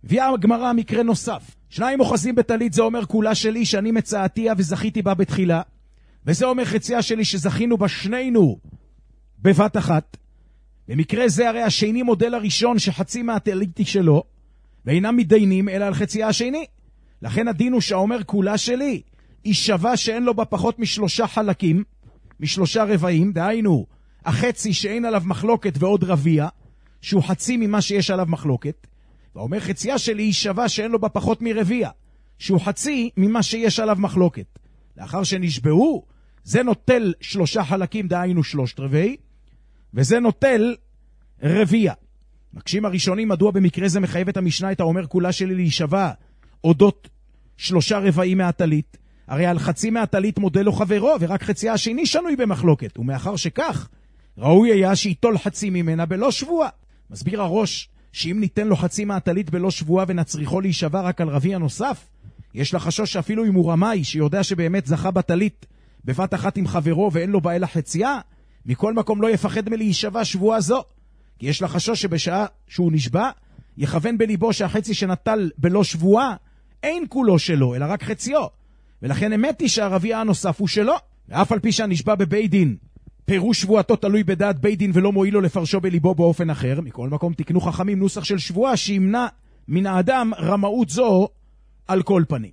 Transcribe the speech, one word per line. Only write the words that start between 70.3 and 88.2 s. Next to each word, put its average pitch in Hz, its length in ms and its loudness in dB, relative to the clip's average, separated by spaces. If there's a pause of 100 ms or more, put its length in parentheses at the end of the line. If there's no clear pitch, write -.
זו, 208 220 0 (560)
כי 117 80 -8
יש 147 160 -2
לחשוש 175 400 -2
שבשעה 180 440 -2 (200)
שהוא 175 260 0
נשבע, 156 380 0 (480)
יכוון 160 400 -2
בליבו 214 340 0
שהחצי 208 420 -2
שנטל 196 640 -2
בלא 180 260 2
שבועה, 202 500 2 (480)
אין 320 260 -4
כולו 220 300 4
שלו, 135 360 0
אלא 135 140 -4
רק 202 140 -4
חציו, 247 440 -4 (560)
ולכן 160 300 -2
אמת 233 280 0
היא 294 80 0
שהרביע 190 500 -2
הנוסף 202 420 -2
הוא 196 80 -2
שלו. 208 260 0 (340)
ואף 180 240 0
על 220 60 0
פי 226 140 0
שהנשבע 196 420 0
בבית 196 360 0
דין, 156 260 2 (480)
פירוש 196 380 0
שבועתו 208 340 4
תלוי 208 280 2
בדעת 185 360 0
בית 202 180 0
דין 196 160 0
ולא 190 180 0
מועיל 196 220 0
לו 202 60 4
לפרשו 185 400 0
בליבו 175 340 0
באופן 165 360 2
אחר, 135 300 -4
מכל 127 280 -10
מקום 160 240 -4
תקנו 160 280 0
חכמים 185 380 -2
נוסח 190 260 -2